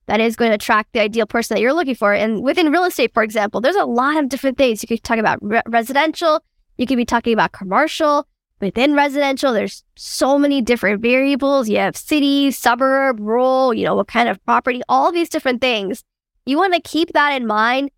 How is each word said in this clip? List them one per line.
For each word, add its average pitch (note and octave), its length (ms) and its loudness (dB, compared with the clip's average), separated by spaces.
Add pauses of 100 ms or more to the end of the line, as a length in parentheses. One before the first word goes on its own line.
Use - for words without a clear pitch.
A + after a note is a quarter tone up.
that G#3+ 140 0
is A3+ 140 0
going A#3 160 0
to G#3 60 2
attract G#3 360 -2
the A3+ 80 0
ideal G#3+ 240 0
person A3+ 300 -2
that G3 60 2
you're B3 120 2
looking D4 220 0
for. G#3 180 2
And G#3 300 0
within D4+ 300 2
real F4 100 2
estate, D#4+ 320 0
for A3+ 80 2
example, G#3 380 -2
there's D#4+ 160 0
a F4+ 80 2
lot B3+ 320 0
of C#4+ 120 0
different C4 300 -4
things. B3 240 2
You - 60 -12
could A#3 160 -4
talk A3+ 140 0
about G#3+ 220 0
re-, G#3 260 -2
residential, D4 760 0 (360)
you A#3+ 80 -2
could C4+ 100 0
be A#3+ 80 0
talking A#3 280 0
about G3 200 0
commercial. D4 720 0 (340)
Within A#3+ 340 0
residential, C#4 580 0
there's G3+ 320 -4 (120)
so C#4+ 420 0
many C#4+ 240 2
different G#3 380 0
variables. C4+ 680 0
You G#3 100 0
have G3 180 -2
city, C#4 540 0
suburb, C4 720 0
rural, B3+ 520 0
you G3+ 120 -2
know, E3+ 100 0
what G3 140 -2
kind A#3 200 0
of G3 160 -6
property, B3 440 -2
all C4 240 2
these E4+ 160 -2
different C4 320 -2
things. G#3+ 420 -2 (420)
You C4+ 120 -2
wanna F4 240 2
keep E4 320 -4
that D4 200 2
in C4 140 -2
mind A#3 520 0